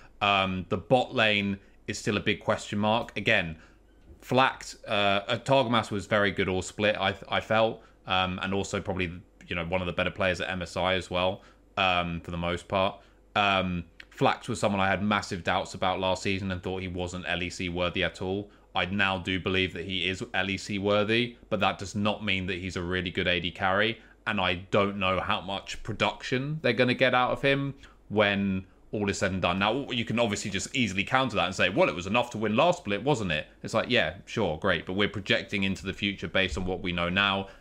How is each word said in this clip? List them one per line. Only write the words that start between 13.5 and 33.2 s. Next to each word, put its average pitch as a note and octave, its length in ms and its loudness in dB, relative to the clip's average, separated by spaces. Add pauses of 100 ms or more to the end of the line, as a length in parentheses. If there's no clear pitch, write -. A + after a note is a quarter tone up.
Flacked - 360 0
was A2 120 -4
someone G2+ 200 2
I F#2+ 80 2
had F#2+ 140 2
massive G2+ 420 -2
doubts F#2 300 0
about F#2+ 260 0
last F#2 240 0
season F#2+ 280 -2
and F2 100 -4
thought F#2 200 -4
he F#2 60 -6
wasn't F2+ 400 -6
L F2 160 -2
E F2 60 -4
C F#2 200 -6
worthy F2 340 0
at E2+ 180 -4
all. G2 300 -4 (240)
I F#2 100 2
now F#2+ 320 2
do F#2 220 -2
believe F#2+ 340 0
that F2 120 -8
he F#2 220 -4
is F#2+ 160 -4 (120)
L F#2+ 120 0
E G2 100 -2
C G2+ 200 -6
worthy, G#2 600 2 (120)
but G2+ 100 -2
that F#2+ 200 0
does F#2+ 160 -10
not G#2 280 0
mean F#2+ 220 0
that F2+ 140 -4
he's F#2 160 -6
a F2+ 80 -4
really F2+ 260 -2
good F2+ 180 -2
A F2 120 2
D F2 100 -4
carry, G2 500 0 (280)
and G#2 120 -2
I F#2 160 2 (140)
don't G2+ 280 2
know F#2 220 2
how G2 220 -2
much F#2+ 400 -8
production B2+ 800 -4
they're B2 120 2
gonna B2 200 4
get B2 220 4
out B2 160 2
of A#2 100 -2
him C#3 320 0 (360)
when G2 560 2 (260)
all G#2 160 0
is F#2 120 -2
said F#2+ 120 0
and F#2 100 -2
done. F2+ 180 2
Now, A2 320 0
you A#2 120 -2
can A2+ 160 -2
obviously G#2+ 300 0
just F#2+ 260 -4
easily G2 280 0
counter B2+ 320 0
that F2 100 4
and F#2+ 80 -4
say, F#2+ 160 2
"Well, C#3+ 200 4
it D2+ 60 -2
was F2+ 120 -4
enough A#2+ 240 2
to A2 60 -8
win G#2+ 180 0
last F3 240 4
split, G2+ 240 -4
wasn't A2 280 0